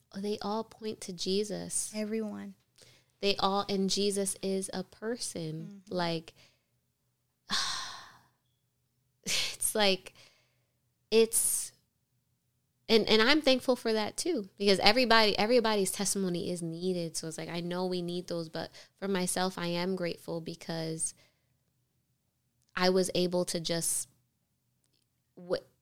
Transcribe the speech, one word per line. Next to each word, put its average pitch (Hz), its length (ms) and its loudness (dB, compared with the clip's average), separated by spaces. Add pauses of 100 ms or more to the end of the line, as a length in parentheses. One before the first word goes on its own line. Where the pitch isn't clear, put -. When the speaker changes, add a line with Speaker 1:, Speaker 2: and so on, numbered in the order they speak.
(180)
Speaker 1:
they 208 240 -4
all 214 220 -4
point 220 380 -10
to 190 120 -10
Jesus. 185 840 -4
Speaker 2:
Everyone. 208 600 -6 (680)
Speaker 1:
They 196 160 2
all, 196 320 2
and 196 200 0
Jesus 196 520 0
is 190 320 -2
a 185 100 -4
person. 185 1040 -8
Speaker 2:
Mm-hmm. 185 80 -8
Speaker 1:
Like, 165 380 -4 (1160)
<sighs> - 60 -2 (1700)
it's - 500 -2
like, 196 380 2 (960)
it's, - 600 2 (1160)
and, 220 220 6
and 220 120 8
I'm 285 200 6
thankful 262 340 4
for 226 180 -2
that 214 240 -2
too, 294 300 -2 (100)
because 202 220 4
everybody, 220 600 6
everybody's 214 520 4
testimony 190 600 -2
is 175 100 -6
needed. 170 560 -4
So 165 100 -8
it's 156 100 -10
like, 165 120 -10
I 165 120 -6
know 180 260 -4
we 180 140 -2
need 175 260 -6
those, 170 220 -6
but 165 200 -8 (300)
for 196 80 -6
myself, 185 500 0
I 175 100 -4
am 175 280 -2
grateful 170 460 -6
because 160 720 -8 (1600)
I 185 140 4
was 185 260 2
able 180 300 0
to 175 140 -4
just 165 480 -4 (1300)
w-, 180 260 -4 (200)